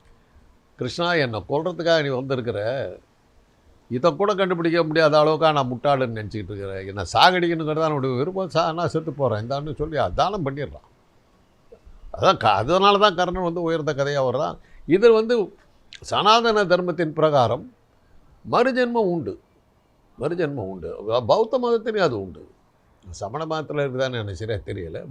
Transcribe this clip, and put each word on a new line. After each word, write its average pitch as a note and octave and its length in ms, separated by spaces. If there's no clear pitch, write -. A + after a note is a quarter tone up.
"கிருஷ்ணா, E3+ 360
என்னை A#2 360
கொல்றதுக்காக E3 540
நீ C#3+ 40
வந்திருக்கிற, B2 840
இதை C3+ 260
கூட G3+ 200
கண்டுபிடிக்க E3+ 480
முடியாத D#3 400
அளவுக்கா D#3 300
நான் C3+ 180
முட்டாளுன்னு B2 520
நினைச்சிட்டு G2+ 280
இருக்கிறேன். G2 360
என்னை G2 160
சாகடிக்கணுங்கிறது D#3+ 680
தான் D#3+ 80
என்னுடைய C3+ 280
விருப்பம். F#3 380
சா-, E3 200
நான் E3+ 140
செத்து D#3+ 240
போறேன் A#2 360
இந்தான்னு" C#3+ 280
சொல்லி C#3+ 400
தானம் F3 300
பண்ணிடுறான். C3+ 420
அதான் E3+ 240
க-, A2 140
அதனால F3+ 460
தான் G3+ 180
கர்ணன் F3+ 280
வந்து E3+ 180
உயர்ந்த D#3+ 320
கதையா C3+ 420
வர்றான். D#3 220
இது G#3 280
வந்து A3 420
சனாதன G#3+ 640
தர்மத்தின் E3+ 480
பிரகாரம் D3 600
மறுஜென்மம் A#3+ 520
உண்டு, D#3 360
மறுஜென்மம் C#3+ 500
உண்டு. F2 260
ப-, A#2 200
பௌத்த A3+ 320
மதத்திலேயும் A#3 380
அது C3+ 240
உண்டு. E2+ 280
சமண G#2 360
மதத்துல D#3 280
இருக்குதான்னு C3 380
எனக்கு G#2 240
சரியா A2 300
தெரியல. G2 460